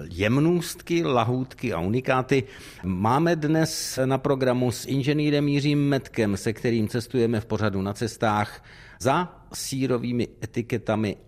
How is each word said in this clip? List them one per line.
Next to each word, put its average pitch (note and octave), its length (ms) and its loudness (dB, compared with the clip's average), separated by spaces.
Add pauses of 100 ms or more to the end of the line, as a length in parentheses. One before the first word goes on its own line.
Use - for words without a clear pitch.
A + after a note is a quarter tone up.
jemnůstky, D#3+ 960 0
lahůdky B2 680 0
a E2 60 -2
unikáty B2+ 640 0 (400)
máme A#2 520 2
dnes D#3 680 -2
na C3+ 120 0
programu B2+ 540 2
s - 140 -6
inženýrem C#3+ 600 2
Jiřím C#3+ 420 2
Metkem, A2+ 480 0
se A2 160 -2
kterým A2+ 340 0
cestujeme A#2 520 0
v G#2 60 -6
pořadu G2+ 360 0
Na G2 120 -2
cestách G#2 680 -2 (380)
za D#3+ 400 0 (120)
sýrovými B2 720 -2 (160)
etiketami A2 720 -2 (100)